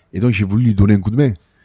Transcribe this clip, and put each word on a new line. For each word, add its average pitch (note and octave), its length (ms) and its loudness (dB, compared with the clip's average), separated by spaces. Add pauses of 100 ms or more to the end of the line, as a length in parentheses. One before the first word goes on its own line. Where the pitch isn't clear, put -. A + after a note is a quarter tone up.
(140)
Et G2+ 60 -8
donc, A#2+ 120 0
j'ai G#2 140 0
voulu G#2+ 200 -2
lui A2+ 80 2
donner G2+ 220 2
un G2+ 40 2
coup G2 120 -6
de A2 40 -6
main. C3+ 180 0 (320)